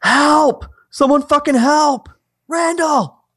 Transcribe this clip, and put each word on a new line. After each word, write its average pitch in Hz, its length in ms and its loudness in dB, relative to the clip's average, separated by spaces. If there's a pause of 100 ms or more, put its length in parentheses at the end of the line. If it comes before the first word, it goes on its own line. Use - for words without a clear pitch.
Help! 294 640 0 (240)
Someone 285 320 0
fucking 285 340 -2
help! 277 540 0 (380)
Randall! 320 800 -4 (120)